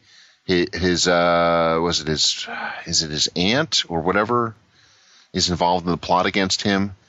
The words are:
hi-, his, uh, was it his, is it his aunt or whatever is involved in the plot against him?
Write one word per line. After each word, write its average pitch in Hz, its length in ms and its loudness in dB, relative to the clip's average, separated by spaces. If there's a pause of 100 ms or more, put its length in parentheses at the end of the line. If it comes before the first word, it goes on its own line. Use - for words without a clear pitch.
(480)
hi-, 87 300 0
his, 87 300 2
uh, 85 760 2
was 85 200 -2
it 76 60 -8
his, - 400 -2 (380)
is 82 180 -2
it 78 80 -8
his 76 240 -2
aunt 110 540 0
or 82 120 -2
whatever 107 540 0 (800)
is 90 160 0
involved 87 360 0
in 90 60 0
the 82 60 0
plot 90 280 2
against 98 360 0
him? 98 340 0 (140)